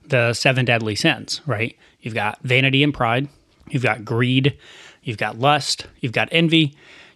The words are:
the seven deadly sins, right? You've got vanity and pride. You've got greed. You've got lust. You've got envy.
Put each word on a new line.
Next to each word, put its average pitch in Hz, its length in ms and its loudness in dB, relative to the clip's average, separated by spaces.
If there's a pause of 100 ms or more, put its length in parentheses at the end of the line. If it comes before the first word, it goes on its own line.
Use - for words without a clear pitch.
the 120 280 2
seven 131 300 2
deadly 113 300 0
sins, 110 520 -2
right? 113 300 -4 (220)
You've 110 160 -10
got 107 280 -4
vanity 131 400 2
and 147 120 0
pride. 127 340 -2 (400)
You've 131 140 -2
got 113 220 0
greed. 123 520 0 (460)
You've 110 160 -8
got 110 200 -6
lust. 147 480 0 (140)
You've 120 120 -6
got 113 180 -2
envy. 160 460 2 (400)